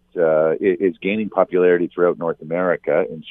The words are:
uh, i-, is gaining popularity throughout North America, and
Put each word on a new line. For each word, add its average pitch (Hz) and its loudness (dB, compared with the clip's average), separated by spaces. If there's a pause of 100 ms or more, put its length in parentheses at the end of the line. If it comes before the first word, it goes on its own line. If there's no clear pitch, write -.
(180)
uh, 80 2 (120)
i-, 92 2
is 90 0
gaining 104 -4
popularity 90 2
throughout 87 0
North 82 -6
America, 85 -2
and 78 -14